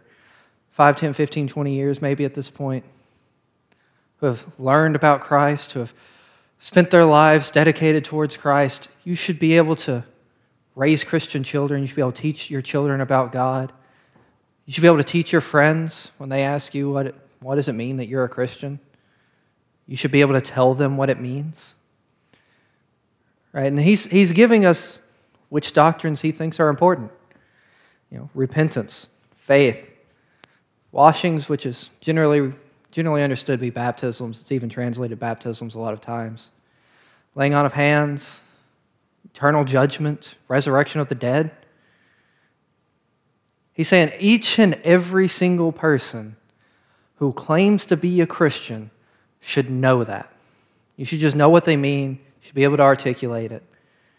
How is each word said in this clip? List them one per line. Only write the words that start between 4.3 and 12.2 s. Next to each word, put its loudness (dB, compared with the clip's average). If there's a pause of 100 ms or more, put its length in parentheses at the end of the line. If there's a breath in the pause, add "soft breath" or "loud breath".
learned 2
about 2
Christ, -2
who -6
have -12 (680 soft breath)
spent 2
their 8
lives 6
dedicated 2
towards -6
Christ, 0 (160)
you -6
should -4
be 4
able 2
to -6 (720)
raise 2
Christian -4
children. -4
You -4
should -10
be -2
able -2
to -20